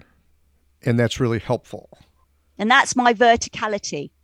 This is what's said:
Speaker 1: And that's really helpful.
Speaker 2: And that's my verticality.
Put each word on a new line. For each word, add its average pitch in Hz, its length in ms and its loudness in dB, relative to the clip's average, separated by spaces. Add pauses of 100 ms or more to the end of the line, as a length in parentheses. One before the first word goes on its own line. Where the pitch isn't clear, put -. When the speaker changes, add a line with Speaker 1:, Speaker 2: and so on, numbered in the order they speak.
(840)
Speaker 1:
And 120 160 0
that's 117 200 -2
really 117 200 -2
helpful. - 580 -10 (640)
Speaker 2:
And 208 100 -2
that's 262 260 4
my 240 200 2
verticality. 214 960 0 (120)